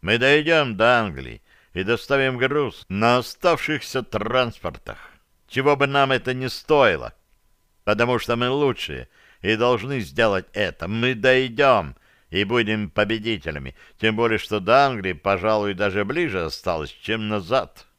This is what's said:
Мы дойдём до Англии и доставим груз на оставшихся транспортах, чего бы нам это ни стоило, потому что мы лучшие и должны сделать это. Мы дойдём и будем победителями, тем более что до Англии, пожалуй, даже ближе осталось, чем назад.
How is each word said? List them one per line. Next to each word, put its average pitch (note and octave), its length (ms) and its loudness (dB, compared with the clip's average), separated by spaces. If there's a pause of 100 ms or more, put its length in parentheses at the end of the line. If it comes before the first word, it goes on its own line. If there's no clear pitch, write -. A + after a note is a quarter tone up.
Мы A2 160 2
дойдём D3 580 4
до A#2 220 6
Англии C2+ 420 -6 (320)
и F2+ 100 -4
доставим B2+ 540 0
груз C3 520 -2
на A2+ 300 2
оставшихся D3 840 -2
транспортах, A2+ 960 -4 (500)
чего C#3 280 2
бы C#3 100 2
нам C#3 260 2
это B2+ 220 -2
ни B2+ 140 -6
стоило, G#2+ 680 2 (720)
потому A#2 340 0
что A#2 180 -2
мы A#2+ 140 -2
лучшие B2 580 -2 (320)
и G#2+ 160 0
должны A#2+ 440 0
сделать G2 520 0
это. F#2+ 360 -4
Мы A#2 260 -2
дойдём B2 840 2 (320)
и G2 160 0
будем G#2+ 460 0
победителями, G2+ 840 -4 (240)
тем A2 180 0
более A2+ 220 0
что G#2+ 220 -4
до A#2+ 260 4
Англии, G2 280 -4
пожалуй, G2+ 580 0
даже G2+ 320 -2
ближе A#2 400 -4
осталось, D#2+ 460 -6
чем A2 380 -6
назад. G#2 580 -4 (120)